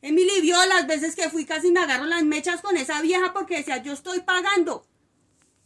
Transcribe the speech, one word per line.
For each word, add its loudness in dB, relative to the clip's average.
Emily 2
vio 4
las 2
veces -2
que -2
fui, -4
casi 0
me 4
agarro 0
las 0
mechas -2
con -2
esa -2
vieja 0
porque -4
decía, -6
"Yo -8
estoy -6
pagando". 0